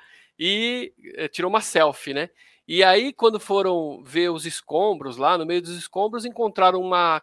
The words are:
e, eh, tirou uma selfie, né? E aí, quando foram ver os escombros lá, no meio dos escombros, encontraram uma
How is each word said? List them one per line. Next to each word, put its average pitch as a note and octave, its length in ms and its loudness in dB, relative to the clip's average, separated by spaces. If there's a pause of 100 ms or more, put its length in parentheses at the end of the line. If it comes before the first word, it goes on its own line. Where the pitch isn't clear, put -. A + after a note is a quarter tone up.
(380)
e, A3+ 560 -4 (220)
eh, D#3 120 -6
tirou - 220 -4
uma G#3+ 120 0
selfie, D3+ 520 2
né? D3+ 160 -4 (380)
E F3 160 4
aí, G#3 300 4
quando G#3+ 260 2
foram F3+ 640 -2
ver D#3+ 260 0
os D#3+ 160 -6
escombros D3+ 720 -4
lá, E3 200 2
no D#3+ 80 -4
meio F3 160 -2
dos E3+ 160 -12
escombros, G#3+ 480 -6
encontraram F#3+ 560 2
uma F3 420 2